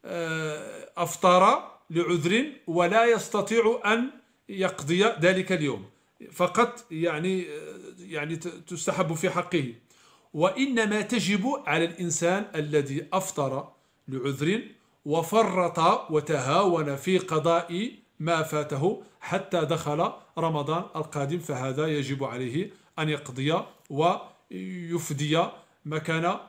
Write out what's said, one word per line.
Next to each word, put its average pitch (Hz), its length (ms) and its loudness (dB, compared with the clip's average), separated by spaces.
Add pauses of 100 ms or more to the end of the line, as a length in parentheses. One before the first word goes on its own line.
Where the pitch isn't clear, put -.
آه، 160 920 -6
أفطر 180 760 6 (180)
لعذر 170 540 2 (220)
ولا 175 380 4
يستطيع 226 840 2
أن 233 240 2 (380)
يقضي 185 560 0
ذلك 185 480 2
اليوم، 135 320 -2 (480)
فقط 220 580 0
يعني، 170 520 0
آه، 156 360 -12 (200)
يعني 160 380 -6
ت-، 170 120 -10
تستحب 170 640 -4
في 175 180 0
حقه. 160 440 -2 (600)
وإنما 214 680 2
تجب 208 680 0
على 160 180 2
الإنسان 170 600 -2 (100)
الذي 147 580 -2
أفطر 139 560 -2 (400)
لعذر 139 540 -2 (420)
وفرط 175 1040 2
وتهاون 151 840 2
في 185 220 2
قضاء 170 720 0 (300)
ما 160 220 0
فاته 151 600 -2 (180)
حتى 185 400 -2
دخل 156 520 0 (260)
رمضان 160 460 -2 (120)
القادم، 151 420 -4
فهذا 135 480 -4
يجب 139 380 -2
عليه 127 460 -4 (280)
أن 156 100 -2
يقضي 143 460 -2 (360)
ويفدي 165 1500 -2 (420)
مكان 160 540 -2 (100)